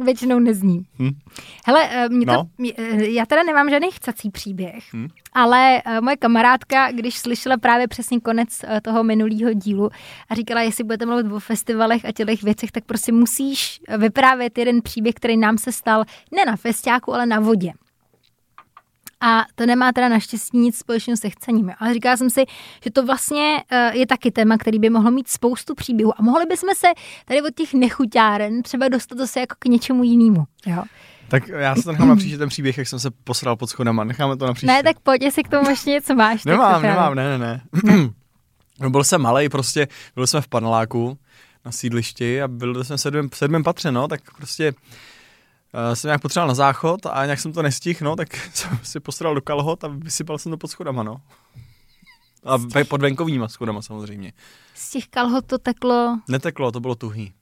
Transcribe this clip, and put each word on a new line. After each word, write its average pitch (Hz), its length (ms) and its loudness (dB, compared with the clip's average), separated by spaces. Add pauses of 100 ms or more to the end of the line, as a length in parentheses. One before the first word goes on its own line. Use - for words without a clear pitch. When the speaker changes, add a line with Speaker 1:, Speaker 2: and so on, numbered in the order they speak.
Speaker 1:
většinou 247 340 2
nezní. 190 480 2 (120)
Speaker 2:
Hm. 131 120 0 (560)
Speaker 1:
Hele, 294 240 4
eh, 240 180 -2
mě 240 180 2
to, 240 60 4
Speaker 2:
No. 202 160 2 (100)
Speaker 1:
mě, 240 200 -4
eh, 220 320 -2
já 226 160 0
teda 302 160 4
nemám 294 280 2
žádný 294 200 2
chcací - 400 -8
příběh, 185 540 -12 (100)
Speaker 2:
Hm. 117 140 -8 (240)
Speaker 1:
ale, 254 540 6
eh, 226 140 -2
moje 269 160 0
kamarádka, 247 760 4
když 240 260 -6
slyšela 240 380 -2
právě 240 320 2
přesně 240 320 -4
konec, 233 280 0 (160)
eh, 220 160 -4
toho 226 240 0
minulýho 220 480 2
dílu 202 380 -2 (380)
a 226 60 -6
říkala, 233 280 -4
jestli 226 220 -2
budete 226 220 -4
mluvit 233 260 -2
o 214 80 -6
festivalech 226 640 -2
a 220 80 -6
těchto 220 340 -2
věcech, 214 260 -2
tak 226 120 -8
prostě 226 280 -4
musíš, 269 760 0
eh, 214 100 -4
vyprávět 247 600 4
jeden 240 240 2
příběh, 226 320 -2
který 226 220 0
nám 220 220 2
se 240 140 -4
stal 220 320 0 (320)
ne 392 80 4
na 226 120 0
festiáku, 240 580 -2
ale 240 120 0
na 220 140 2
vodě. 214 320 2 (1500)
A 226 240 2 (100)
to 233 120 -2
nemá 247 260 4
teda 247 160 2
naštěstí 226 500 0
nic 240 200 2
společného 233 380 -2
se 214 140 -4
chcením, 220 380 0
jo. 180 100 -8
Ale 233 160 0
říkala 247 220 2
jsem 247 140 2
si, 262 140 2 (400)
že 233 60 -4
to 254 160 2
vlastně, 294 640 0
eh, 240 280 2
je 254 80 2
taky 247 240 0
téma, 220 280 4
který 220 200 0
by 220 120 4
mohlo 226 200 4
mít 254 180 -2
spoustu - 460 -2
příběhů. 220 460 0
A - 20 4
mohli 302 240 4
bychom 359 300 -2
se 370 100 0 (380)
tady 294 180 0
od 294 120 -6
těch 311 200 -4
nechuťáren 226 880 2
třeba 262 260 -2
dostat 247 300 -4
zase 254 220 -4
jako - 180 -6
k - 60 -20
něčemu 247 380 2
jinému, 233 420 6 (220)
jo. 180 160 -4 (460)
Speaker 2:
Tak 131 200 0
já 139 280 -2
se 240 60 2
to 165 100 -6
nechám 240 160 6
na 233 80 8
příště, 190 220 0
ten 147 100 -4
příběh, 135 300 -4
jak 123 100 -6
jsem 127 120 -8
se 127 100 -4
posral 120 460 -4
pod 120 100 -8
schodama. 113 380 -2
Necháme 135 320 -2
to 131 100 -4
na 123 80 0
příště. - 120 -4
Speaker 1:
Ne, 262 160 4
tak 226 180 0
pojď, 262 220 2
jestli 285 200 0
k - 60 -8
tomu 277 220 2
ještě 277 200 -2
něco 285 240 0
máš, 220 280 2
tak - 100 -2
Speaker 2:
Nemám, 202 220 4
Speaker 1:
to 160 60 2
právě. - 100 0
Speaker 2:
nemám, 160 240 2
ne, 135 240 -2
ne, - 0 -
ne. 117 240 -6 (380)
<clears throat> - 800 -8
No, 131 100 -2
byl 139 140 4
jsem 175 160 2
malej 131 280 2
prostě, 139 400 -2 (260)
byl 127 120 -2
jsem 147 160 -2
v - 60 -12
paneláku 113 720 -2 (460)
na 123 80 -12
sídlišti 120 720 -4
a 135 60 -4
byl 123 360 -6
jsem 139 120 -8
v - 40 -6
sedmém, 143 300 -4
v - 60 -20
sedmém 151 280 0
patře, 170 280 -2
no, 127 160 -2
tak 151 120 -8 (160)
prostě, 143 380 -4 (1160)
eh, 117 40 -2
jsem 151 120 -8
nějak 147 140 0
potřeboval 165 260 -2
na 123 60 0
záchod 139 520 0
a 135 180 -4
nějak 143 160 -4
jsem 156 120 -8
to 165 100 -4
nestihl, 151 400 -4
no, 151 140 -4
tak 160 200 -10
<laughs> - 180 -14
jsem - 280 -6
si - 180 -12
posral 156 340 -6
do 135 60 -2
kalhot 151 440 -4
a 156 40 -10
vysypal 156 500 -8
jsem 170 140 -10
to 156 40 -8
pod 160 120 -12
schodama, 135 340 -8
no. 107 140 -10 (1300)
A 131 120 0
ve-, 123 280 0
pod 139 180 -4
venkovníma 139 460 -2
schodama 107 340 -8
samozřejmě. 104 500 -14 (420)
Speaker 1:
Z - 160 -16
těch - 180 -10
kalhot 247 380 -2
to 254 120 -4
teklo? 240 600 -2 (100)
Speaker 2:
Neteklo, 135 440 -4
to 120 80 -8
bylo 123 140 -4
tuhý. 107 480 -10